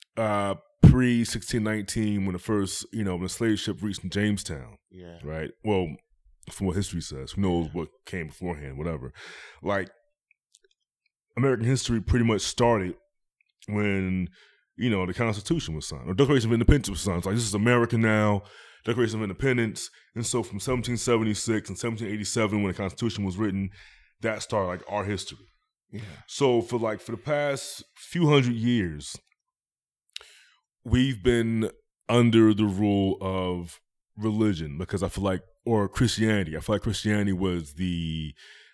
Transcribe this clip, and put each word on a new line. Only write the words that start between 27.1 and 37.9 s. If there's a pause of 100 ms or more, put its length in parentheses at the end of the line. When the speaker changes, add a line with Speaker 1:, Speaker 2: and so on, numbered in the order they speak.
Speaker 1:
the
past (140)
few
hundred
years, (1700)
we've
been (360)
under
the
rule
of (340)
religion,
because
I
feel
like, (240)
or
Christianity,
I
feel
like
Christianity
was
the (400)